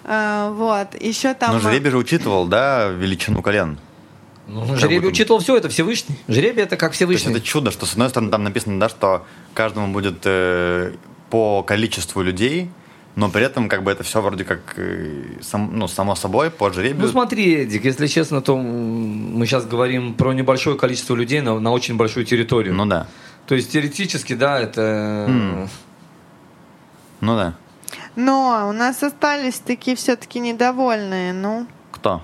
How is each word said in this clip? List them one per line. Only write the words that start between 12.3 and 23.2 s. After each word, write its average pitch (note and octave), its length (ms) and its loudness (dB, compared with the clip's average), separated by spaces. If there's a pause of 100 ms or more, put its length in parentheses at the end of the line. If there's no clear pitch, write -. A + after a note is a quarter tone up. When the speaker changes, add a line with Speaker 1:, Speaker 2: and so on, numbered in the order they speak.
Speaker 2:
но G#2 140 0
при G2+ 140 2
этом B2+ 260 -2
как F#2+ 140 0
бы G2 80 2
это G2 120 -4
все - 180 0
вроде G2 220 -2
как, F2 160 -4 (180)
э, F2 460 -6 (180)
сам-, G#2 360 -4
ну, G#2 100 -2
само G2 280 -2
собой, A2+ 340 0
по G#2 220 0
жребию. B2+ 340 0
Speaker 3:
Ну, - 20 4
смотри, G#3 560 2
Эдик, G#2+ 220 -2
если C3 220 0
честно, D3 340 0
то, C3+ 160 2
м, A2+ 840 -4
мы A#2 60 4
щас A#2+ 200 0
говорим B2 500 0
про C3 180 2
небольшое C3 420 2
количество B2 400 0
людей A#2+ 260 0
на, A2+ 180 0
на A2 120 2
очень B2 240 0
большую A2 300 0
территорию. A2+ 480 2
Speaker 2:
Ну G2 120 2
да. F#2 200 2 (420)